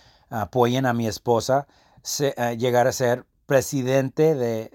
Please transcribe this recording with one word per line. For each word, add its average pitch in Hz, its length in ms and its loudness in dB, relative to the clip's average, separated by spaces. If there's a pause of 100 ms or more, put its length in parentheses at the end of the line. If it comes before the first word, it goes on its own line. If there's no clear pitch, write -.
(280)
apoyen 123 580 0
a 123 60 2
mi 117 140 -2
esposa 120 600 0 (360)
se-, 139 340 -4
eh, 120 200 -4
llegar 120 300 2
a 127 60 0
ser 127 320 -2 (220)
presidente 135 880 0
de, 113 400 -4